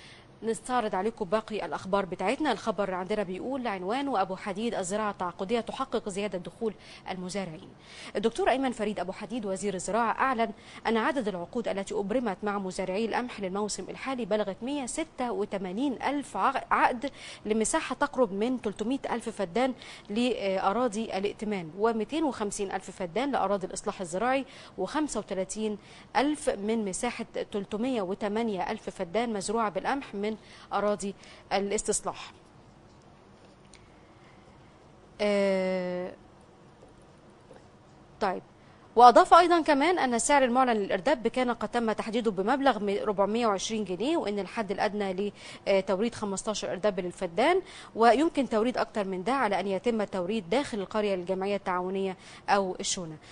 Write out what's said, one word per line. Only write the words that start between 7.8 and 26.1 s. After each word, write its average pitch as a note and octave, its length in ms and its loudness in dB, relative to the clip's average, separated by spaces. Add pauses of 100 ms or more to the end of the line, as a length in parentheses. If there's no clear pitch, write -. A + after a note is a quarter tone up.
الدكتور A3+ 340 2
أيمن C4 220 2
فريد G#3+ 280 -2
أبو F3+ 120 -4
حديد G#3+ 340 -8
وزير F#3+ 280 -2
الزراعة G#3+ 380 0
أعلن A#3 400 2 (360)
أن A3+ 100 4
عدد B3 300 0
العقود F#3+ 400 -4
التي G3 260 -4
أبرمت G3 500 0
مع G#3 140 -2
مزارعي F#3 480 -2
القمح A#3 340 -2
للموسم G3 500 -4
الحالي B3 360 -6
بلغت G3+ 360 0
مية C4+ 240 -4
ستة B3 460 -4
وتمانين G3+ 640 -2 (100)
ألف C#4 340 -2
عق-، A#3+ 340 2
عقد B3 400 2 (340)
لمساحة A3 500 2
تقرب B3 380 2
من A3+ 280 0
تلتمية A3+ 380 -2 (120)
ألف A3+ 180 -4
فدان G#3+ 440 0 (360)
لأراضي G#3 960 0
الائتمان، G3 720 -4
ومتين A3+ 460 0
وخمسين G#3 480 -2
ألف G3 200 -6
فدان G3+ 400 -2
لأراضي G3 360 0
الإصلاح G3 340 -6
الزراعي، A#3 440 0 (320)
وخمسة A#3+ 420 -2
وتلاتين G3+ 580 -4 (380)